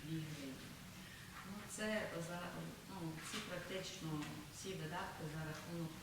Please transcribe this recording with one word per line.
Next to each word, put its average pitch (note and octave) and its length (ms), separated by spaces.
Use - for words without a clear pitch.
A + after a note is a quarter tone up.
дві D#3+ 140
гривні. C#3 400
Ну, G3+ 60
це G#3+ 100
за, F3 100
ну, F#3 60
ці G#3+ 80
практично F3 600
всі - 160
видатки E3 420
за D#3+ 60
рахунок E3 420